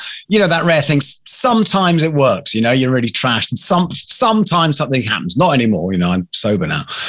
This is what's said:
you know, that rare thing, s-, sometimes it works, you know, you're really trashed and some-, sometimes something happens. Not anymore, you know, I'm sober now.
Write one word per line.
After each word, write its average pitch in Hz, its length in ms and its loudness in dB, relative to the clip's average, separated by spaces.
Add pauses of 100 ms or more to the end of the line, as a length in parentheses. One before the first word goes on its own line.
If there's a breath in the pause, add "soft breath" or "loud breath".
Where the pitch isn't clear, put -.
(280 loud breath)
you 208 120 2
know, 190 80 4
that 165 180 0
rare 165 160 4
thing, 147 160 0
s-, - 280 -6
sometimes 196 760 2
it 160 120 0
works, 123 420 2
you 110 60 0
know, 117 100 2
you're 131 200 2
really 120 180 0
trashed 117 420 -2
and 127 80 -4
some-, 180 320 0
sometimes 175 840 0
something 131 260 -2
happens. 95 340 -4
Not 170 140 4
anymore, 107 400 2
you 92 80 0
know, 87 120 2
I'm 92 200 -2
sober 104 340 -2
now. 76 200 -4 (240 loud breath)